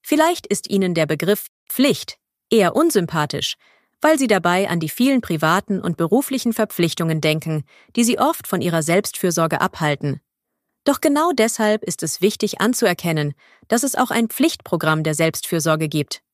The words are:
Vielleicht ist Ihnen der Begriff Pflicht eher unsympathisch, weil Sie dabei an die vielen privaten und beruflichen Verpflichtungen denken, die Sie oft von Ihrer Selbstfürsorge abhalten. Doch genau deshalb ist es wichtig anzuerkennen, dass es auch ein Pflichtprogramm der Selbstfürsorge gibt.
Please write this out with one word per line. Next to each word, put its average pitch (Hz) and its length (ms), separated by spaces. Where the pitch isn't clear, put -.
Vielleicht 320 460
ist - 240
Ihnen 190 240
der 160 100
Begriff 160 440
Pflicht - 480
eher 208 260
unsympathisch, 170 800
weil - 180
Sie 262 80
dabei 185 440
an 175 100
die 160 80
vielen 262 320
privaten 175 640
und 175 160
beruflichen 233 560
Verpflichtungen 165 640
denken, 156 440
die 233 100
Sie 240 140
oft 294 280
von 185 160
Ihrer 165 200
Selbstfürsorge 165 760
abhalten. 147 600
Doch 277 180
genau 311 300
deshalb 220 520
ist - 180
es 165 200
wichtig 208 360
anzuerkennen, 170 760
dass 233 140
es 277 120
auch 247 160
ein 226 180
Pflichtprogramm 160 760
der 156 120
Selbstfürsorge 160 760
gibt. 151 340